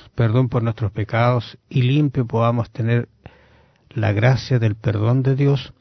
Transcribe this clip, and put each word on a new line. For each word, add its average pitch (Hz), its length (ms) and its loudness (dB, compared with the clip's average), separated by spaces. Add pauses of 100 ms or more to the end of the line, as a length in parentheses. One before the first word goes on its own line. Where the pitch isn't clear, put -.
(140)
perdón 117 360 2
por 120 120 0
nuestros 113 300 -4
pecados 117 640 -2 (140)
y 139 120 0
limpio 135 440 0
podamos 117 440 0
tener 120 380 -2 (800)
la 104 240 -2
gracia 120 460 2
del 110 180 0
perdón 120 460 0
de 135 120 0
Dios 139 460 0